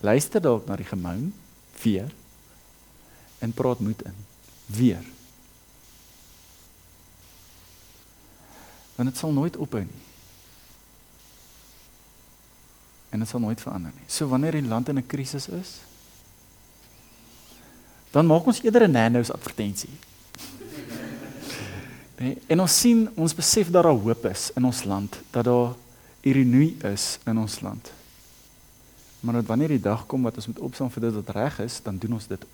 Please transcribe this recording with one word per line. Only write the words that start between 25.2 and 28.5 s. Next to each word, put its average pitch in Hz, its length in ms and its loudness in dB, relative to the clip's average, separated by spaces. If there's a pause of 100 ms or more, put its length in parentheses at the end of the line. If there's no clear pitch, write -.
dat 120 140 0
daar 123 300 4 (460)
ironie 135 640 4
is - 440 -4
in 113 120 0
ons 107 220 -4
land. 104 320 -12 (1300)